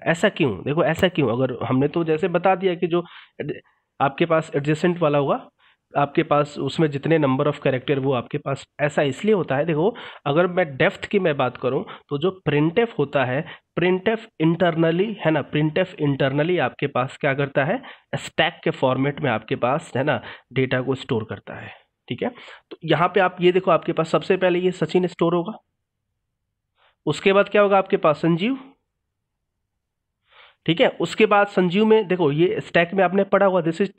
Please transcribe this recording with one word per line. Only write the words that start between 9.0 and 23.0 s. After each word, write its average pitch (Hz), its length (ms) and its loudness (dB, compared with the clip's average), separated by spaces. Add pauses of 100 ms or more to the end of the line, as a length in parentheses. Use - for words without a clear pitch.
इसलिए 151 320 0
होता 147 220 0
है। 143 80 0
देखो, 170 320 0 (300)
अगर 156 200 2
मैं 175 300 -2
डेप्थ 170 280 0
की - 140 0
मैं 165 180 0
बात 127 200 -2
करूं 131 280 -2 (240)
तो 110 100 -4
जो 185 300 -4
printf 160 500 2
होता 139 260 0
है, 127 200 -2 (340)
printf 185 400 0 (240)
internally, 170 760 2
है 156 120 0
ना, 143 200 0
printf 156 380 0
internally 147 720 0
आपके 131 260 -2
पास 131 300 -4
क्या 135 180 0
करता 139 300 -2
है? 165 180 -4 (320)
स्टैक - 500 -4
के 170 60 -2
फॉर्मेट 135 500 0
में 139 100 -2
आपके 110 260 -4
पास, 127 400 -2
है 131 80 0
ना, 131 180 -2 (300)
डेटा 131 280 0
को 127 140 -2
स्टोर 113 300 -4
करता - 300 -14
है, 110 200 -16 (340)
ठीक - 140 -8
है? 240 60 -4 (420)
तो - 140 -18
यहाँ 156 240 0